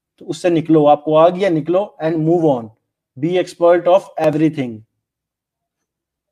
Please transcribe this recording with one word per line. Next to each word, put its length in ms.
तो 80
उससे 240
निकलो, 340
आपको 300
आ 140
गया, 220
निकलो 320
and 160
move 300
on, 180
be 220
expert 500
of 180
everything। 580